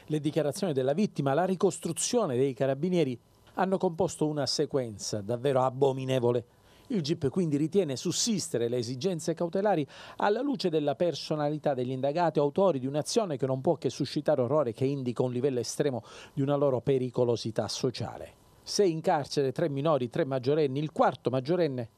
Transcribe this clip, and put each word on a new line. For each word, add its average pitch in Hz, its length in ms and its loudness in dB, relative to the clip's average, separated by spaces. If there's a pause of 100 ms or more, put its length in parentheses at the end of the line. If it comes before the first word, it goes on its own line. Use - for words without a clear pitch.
Le 151 160 -4
dichiarazioni 147 540 -2
della 131 180 2
vittima, 151 400 2
la 170 140 2
ricostruzione 185 880 0
dei 135 160 2
carabinieri 139 640 0 (360)
hanno 190 240 0
composto 170 480 0
una 147 180 -2
sequenza 120 800 -4
davvero 123 400 0
abominevole. 131 840 2 (460)
Il 202 120 0
gip 143 280 -2
quindi 160 260 0
ritiene 151 400 0
sussistere 156 720 -2
le 123 80 0
esigenze 135 580 -2
cautelari 175 500 0 (340)
alla 208 220 2
luce 262 280 -2
della 147 260 0
personalità 151 800 -2
degli 127 160 -2
indagati, 147 480 0
autori 147 400 4
di 123 80 -4
un'azione 151 500 0
che 120 80 -2
non 131 160 0
può 160 140 4
che 135 160 -2
suscitare 147 500 0
orrore, 127 320 2
che 131 120 -2
indica 135 400 0
un 127 80 0
livello 123 260 2
estremo 127 460 -2 (280)
di 139 100 -2
una 143 120 2
loro 143 260 4
pericolosità 120 840 0
sociale. - 680 -6 (280)
Sei 196 300 2
in 160 80 -4
carcere 147 500 0
tre 160 180 -2
minori, 139 420 0
tre 170 140 0
maggiorenni, 135 540 0
il 151 140 -4
quarto 214 360 2
maggiorenne 131 680 -2